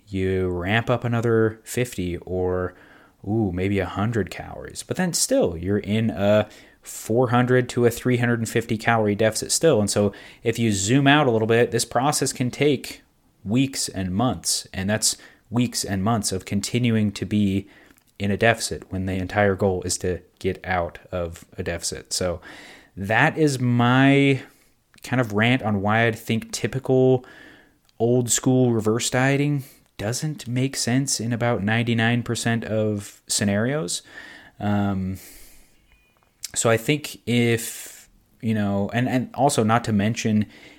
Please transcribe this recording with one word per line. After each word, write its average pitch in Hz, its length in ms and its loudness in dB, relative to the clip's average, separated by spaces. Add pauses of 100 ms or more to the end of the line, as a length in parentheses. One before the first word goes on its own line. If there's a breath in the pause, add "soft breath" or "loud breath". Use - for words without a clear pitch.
you 95 440 -2
ramp 95 400 -2
up 120 120 0
another 113 640 2
fifty 90 540 -4
or, 90 560 -2 (520 loud breath)
ooh, 104 260 0
maybe 95 260 0
a 90 80 0
hundred 101 440 -2
calories. - 520 -14
But - 160 -8
then 180 140 -2
still, 165 440 0
you're 92 220 0
in 110 320 -2
a 104 380 2 (320 loud breath)
four - 480 -2
hundred 123 400 2
to 120 160 0
a 117 60 6
three 123 260 0
hundred 120 220 0
and 113 100 -4
fifty 113 300 -2
calorie 110 360 2
deficit 110 380 0
still. 147 280 4
And 101 100 0
so 104 220 2 (300 loud breath)
if 117 160 0
you 113 140 2
zoom 110 340 2
out 143 200 6
a 127 40 2
little 110 180 2
bit, 117 220 4
this 113 140 0
process 135 480 0
can 123 180 -4
take - 520 -2 (420)
weeks 131 440 0
and 92 260 -4
months. 101 580 -2
And 95 160 -4
that's 107 280 0 (340 loud breath)
weeks 120 340 -2
and 95 180 -4
months 107 300 0
of 95 140 -6
continuing 110 640 0
to - 140 -8
be 98 420 0 (500 loud breath)
in 101 120 -4
a 98 80 -2
deficit - 520 0
when 92 140 -4
the 95 80 -4
entire 95 420 2
goal 92 280 0
is 90 160 -4
to 90 220 -4 (180)
get 92 260 -4
out 87 340 -4 (140)
of 85 320 -6 (140)
a 95 40 -8
deficit. - 500 -8
So 87 280 -4 (560 loud breath)
that 113 400 2
is 147 240 2
my 131 840 4 (600 loud breath)
kind 127 160 -2
of 110 140 -2
rant 117 280 2
on 101 200 0
why 110 240 2
I 117 60 2
think 113 400 -4
typical 131 720 2 (720 loud breath)
old 120 320 2
school 127 420 2
reverse 110 380 0
dieting 139 540 0 (340 loud breath)
doesn't 120 500 -6
make 127 260 -2
sense 131 460 0
in 113 140 -2
about 117 280 0
ninety-nine 117 600 0
percent 117 420 -2
of 107 600 -2
scenarios. 123 760 -2 (580 loud breath)
Um, 101 600 -2 (1400 loud breath)
so - 160 2
I 113 80 4
think 147 500 -2
if, 117 800 -2 (320)
you 113 140 0
know, 101 400 0
and, 123 140 0
and 120 260 -2
also 135 280 2
not 113 220 4
to 117 80 -2
mention 107 540 2 (320 loud breath)